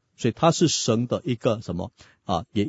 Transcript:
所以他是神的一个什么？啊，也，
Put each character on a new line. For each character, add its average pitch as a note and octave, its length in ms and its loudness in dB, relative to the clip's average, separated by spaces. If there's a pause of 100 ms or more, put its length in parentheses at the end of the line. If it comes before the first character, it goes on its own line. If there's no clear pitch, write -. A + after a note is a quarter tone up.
(160)
所 - 120 -2
以 G#2+ 80 -2
他 E3 140 4
是 E3 180 4
神 A#2+ 380 0
的 A#2 180 -4
一 C3 100 -2
个 A2 280 -2
什 F2 120 -8
么？ F2+ 180 -8 (320)
啊， F2 280 -2
也， G#2 160 0